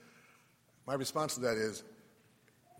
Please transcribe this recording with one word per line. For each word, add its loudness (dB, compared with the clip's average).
My 0
response 0
to -6
that 4
is, 0